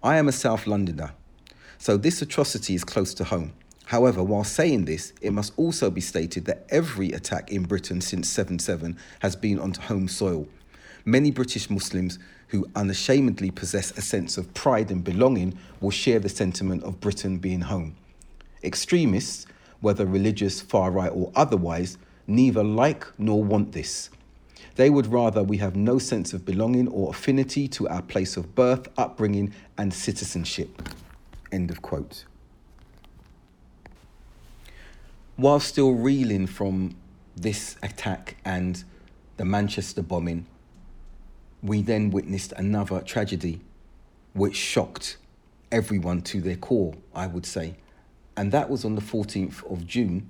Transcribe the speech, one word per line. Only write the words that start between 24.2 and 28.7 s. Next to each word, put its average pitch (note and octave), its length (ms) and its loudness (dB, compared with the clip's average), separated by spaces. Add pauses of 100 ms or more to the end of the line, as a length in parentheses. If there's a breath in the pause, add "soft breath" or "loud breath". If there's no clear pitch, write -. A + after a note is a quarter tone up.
They C3 140 10
would C#3 180 4 (120)
rather A2 240 4
we G2+ 140 0
have G2 180 -2
no A#2+ 220 4
sense A2+ 340 -2
of F#2 120 -6
belonging A2+ 440 2
or G2 220 -2
affinity C3+ 640 0
to - 120 -2
our - 140 -4
place - 340 -2
of F2 180 -8
birth, B2+ 420 4